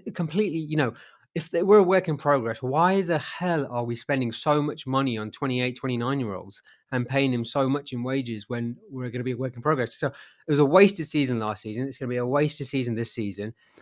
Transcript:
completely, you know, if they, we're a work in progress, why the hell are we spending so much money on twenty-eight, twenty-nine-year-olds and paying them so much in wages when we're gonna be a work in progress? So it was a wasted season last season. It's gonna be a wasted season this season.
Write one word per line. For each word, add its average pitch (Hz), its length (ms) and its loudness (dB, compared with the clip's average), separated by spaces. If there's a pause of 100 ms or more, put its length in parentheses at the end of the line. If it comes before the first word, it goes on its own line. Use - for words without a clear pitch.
(140)
completely, 165 460 -2
you 151 160 -4
know, 131 180 2 (400)
if 160 140 -6
they, 175 140 0
we're 208 160 8
a 202 40 8
work 185 260 4
in 147 100 -2
progress, 127 420 2
why 165 400 4
the 170 180 0
hell 165 520 -2
are 123 140 -4
we 120 120 -4
spending 127 360 -2
so 151 280 2
much 147 260 -6
money 131 300 0
on 107 140 -6
twenty-eight, 127 460 -2
twenty-nine-year-olds 117 840 -4 (280)
and 123 180 -2
paying 135 240 2
them 120 100 -2
so 135 280 0
much 143 240 -2
in 120 80 -6
wages 123 480 -4
when 120 260 -4 (140)
we're 127 180 -8
gonna 120 160 -6
be 127 60 -4
a 123 80 -4
work 131 180 -6
in 120 60 -14
progress? 135 320 0
So 147 140 -2
it - 420 -10
was 143 80 2
a 147 80 8
wasted 185 400 6
season 127 320 0
last 107 240 -4
season. 110 220 -6
It's 135 120 -10
gonna 123 140 -6
be 123 80 -2
a 123 80 -2
wasted 143 400 0
season 123 300 -2
this 113 180 -4
season. 104 400 -6 (280)